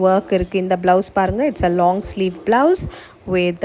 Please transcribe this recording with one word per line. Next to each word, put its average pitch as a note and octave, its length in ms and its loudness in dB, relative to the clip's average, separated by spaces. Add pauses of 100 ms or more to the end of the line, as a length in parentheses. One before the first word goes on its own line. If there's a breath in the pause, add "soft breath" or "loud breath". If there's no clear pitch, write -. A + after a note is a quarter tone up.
ஒர்க் F#3+ 280 0
இருக்கு. F3+ 280 -4
இந்த F#3 180 0
பிளவுஸ் F#3 340 2
பாருங்க, G3 340 0
it's - 180 -2
a F3 120 0
long F3+ 160 2 (140)
sleeve F#3 260 -4 (120)
blouse D4 340 2 (500 loud breath)
with, F3 320 0